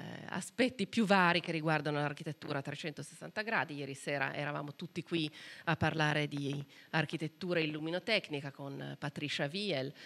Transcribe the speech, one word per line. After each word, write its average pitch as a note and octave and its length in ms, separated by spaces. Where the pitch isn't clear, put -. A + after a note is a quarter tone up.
aspetti A#3+ 580
più A3+ 180
vari F3 360
che E3+ 120
riguardano D3+ 460
l'architettura D3 640
a - 20
trecentosessanta D#3 800
gradi. G#3 320
Ieri C#3 200
sera C#3+ 400
eravamo D3 400
tutti E3+ 280
qui D#3 280
a D#3+ 120
parlare D3+ 520
di C#3+ 360
architettura D#3+ 680
e D#3+ 40
illuminotecnica D#3 880
con C#3 460
Patricia D3 500
Viel, D3+ 440